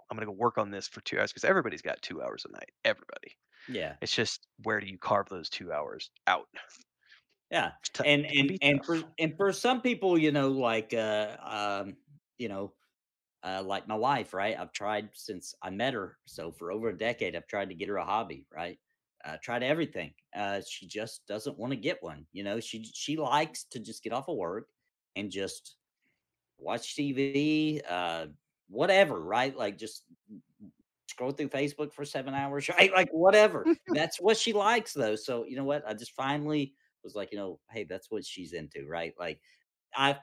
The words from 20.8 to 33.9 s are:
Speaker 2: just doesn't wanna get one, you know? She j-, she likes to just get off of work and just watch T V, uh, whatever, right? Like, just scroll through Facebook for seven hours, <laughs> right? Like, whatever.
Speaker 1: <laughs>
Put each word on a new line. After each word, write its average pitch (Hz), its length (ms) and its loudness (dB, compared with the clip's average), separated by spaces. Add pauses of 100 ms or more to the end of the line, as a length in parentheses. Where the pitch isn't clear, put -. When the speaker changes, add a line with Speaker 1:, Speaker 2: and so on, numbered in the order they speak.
Speaker 2:
just 110 380 -10
doesn't 110 320 -6
wanna 127 180 -4
get 139 260 -4
one, 80 300 -12
you 98 120 -8
know? 104 160 -2
She 110 200 -10
j-, 113 140 -14
she 151 220 -4
likes 151 500 0
to 123 140 -12
just 110 240 -12
get - 80 -4
off 135 160 -2
of 160 80 -2
work 95 340 -4 (460)
and 101 140 -6
just 95 460 -6 (840)
watch 98 380 -4
T 143 160 0
V, 151 760 2
uh, 85 400 -2 (400)
whatever, 151 540 6
right? 123 340 2
Like, 101 220 -2
just - 280 -12 (1000)
scroll 131 240 -4
through 139 180 -4
Facebook 147 440 -2
for 143 120 -8
seven 135 280 -6
hours, 139 340 -2
<laughs> - 20 -2
right? 185 220 8
Like, 185 200 6
whatever. 185 600 8
Speaker 1:
<laughs> - 180 -6